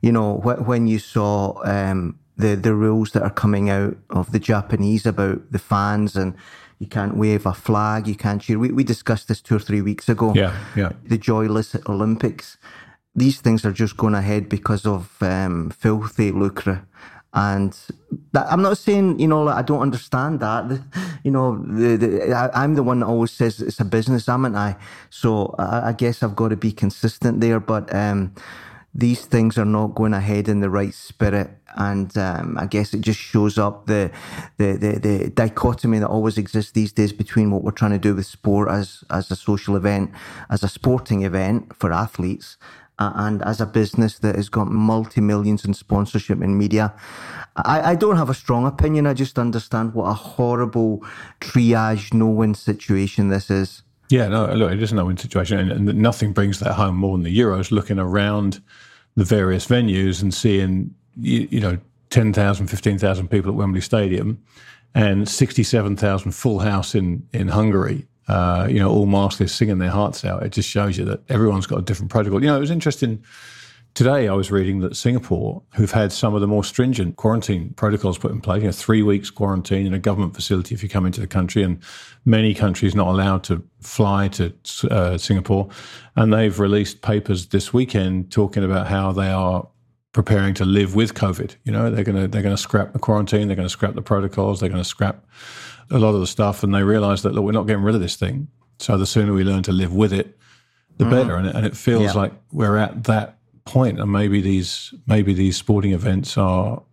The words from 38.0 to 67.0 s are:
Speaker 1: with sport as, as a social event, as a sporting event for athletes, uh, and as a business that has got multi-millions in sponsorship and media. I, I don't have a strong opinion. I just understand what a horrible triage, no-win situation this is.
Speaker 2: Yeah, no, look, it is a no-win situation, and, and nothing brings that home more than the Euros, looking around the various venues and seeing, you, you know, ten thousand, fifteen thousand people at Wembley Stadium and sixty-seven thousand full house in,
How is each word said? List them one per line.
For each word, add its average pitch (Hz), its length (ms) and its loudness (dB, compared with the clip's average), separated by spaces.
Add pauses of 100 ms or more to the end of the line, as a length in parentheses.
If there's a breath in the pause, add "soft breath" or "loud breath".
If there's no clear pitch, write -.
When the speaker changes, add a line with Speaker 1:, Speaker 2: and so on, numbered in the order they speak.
Speaker 1:
with 98 120 -2
sport 101 440 0
as, 98 400 -4
as 92 220 -2
a 92 60 -4
social 101 400 -2
event, 98 340 0 (380 loud breath)
as - 140 0
a 101 40 -2
sporting 123 560 0
event 95 540 -2
for 87 160 0
athletes, 95 640 -4 (420 loud breath)
uh, 104 160 -2
and 104 280 -2
as 107 180 -2
a 110 40 0
business 110 540 0
that 104 160 0
has 101 140 -4
got 107 180 -2
multi-millions 104 960 0
in 101 100 -2
sponsorship 101 680 -2
and 98 160 0
media. 104 360 2 (600 loud breath)
I, 151 360 0
I 175 40 4
don't 202 220 2
have 147 120 0
a 131 40 0
strong 123 340 -2
opinion. 147 400 2
I 139 60 2
just 131 260 -2
understand 113 540 -2
what 101 160 -2
a 104 40 0
horrible 120 920 -2 (340 loud breath)
triage, 110 760 2
no-win 110 420 2
situation 101 760 -2
this 98 200 -2
is. 95 340 -2 (260)
Speaker 2:
Yeah, 123 180 4
no, 107 260 0
look, 107 200 2
it 104 100 0
is 107 80 -2
a 110 40 0
no-win 92 200 0
situation, 98 420 -2
and, 95 140 0 (180)
and 98 120 0
nothing 110 320 2
brings 98 260 0
that 101 140 0
home 95 240 0
more 98 180 0
than 90 80 0
the 85 160 -2
Euros, 95 320 2
looking 101 260 0
around 101 640 0 (540 loud breath)
the 107 80 4
various 92 420 2
venues 95 560 2
and 98 120 0
seeing, 95 600 0 (260)
you, 117 300 -2
you 127 120 -2
know, 90 160 0 (320)
ten 110 240 4
thousand, 101 340 2
fifteen 101 300 -2
thousand 92 320 0
people 98 200 0
at 104 60 -2
Wembley 95 260 -2
Stadium 107 600 -2 (520 loud breath)
and 101 360 2
sixty-seven 107 640 2
thousand 95 380 0
full 107 260 0
house 98 340 0
in, 90 380 0